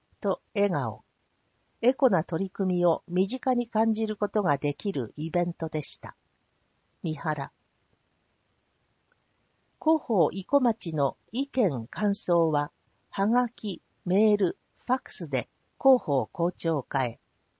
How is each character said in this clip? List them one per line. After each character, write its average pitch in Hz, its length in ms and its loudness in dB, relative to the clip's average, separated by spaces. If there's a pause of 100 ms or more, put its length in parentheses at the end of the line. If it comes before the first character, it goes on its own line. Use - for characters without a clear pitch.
(200)
と - 220 -4 (120)
笑 202 160 2
顔。 127 340 -4 (800)
エ 262 120 4
コ 262 160 2
な 175 140 2
取 175 220 -4
り 185 40 -6
組 185 260 -2
み 175 100 2
を 165 220 2
身 180 200 0
近 254 280 -2
に 240 120 -2
感 226 260 2
じ 220 120 -2
る 208 100 -2
こ 208 140 -2
と 208 140 0
が 151 140 2
で 147 160 -2
き - 180 -6
る 131 260 -4
イ 156 140 -6
ベ 175 120 2
ン 170 100 -4
ト 160 160 -8
で 151 120 -6
し - 160 -10
た。 - 180 -16 (840)
三 156 140 -4
原。 147 360 -6 (2250)
広 311 240 2
報 190 260 4
生 185 140 -8
駒 254 280 2
町 160 220 -8
の 143 220 0 (160)
意 269 140 -4
見 170 400 -2
感 202 280 -2
想 170 360 0
は、 147 200 -2 (380)
は 202 180 -2
が 240 220 0
き、 - 320 -8 (240)
メ 208 280 4
ー 202 40 2
ル、 185 200 0 (280)
フ 240 80 -2
ァ - 20 0
ッ 262 40 -2
ク - 120 -20
ス - 180 -10
で 131 200 -4 (280)
広 269 280 4
報 127 220 0
校 175 260 -4
長 160 300 -2
課 135 200 -2
へ。 117 160 -6 (400)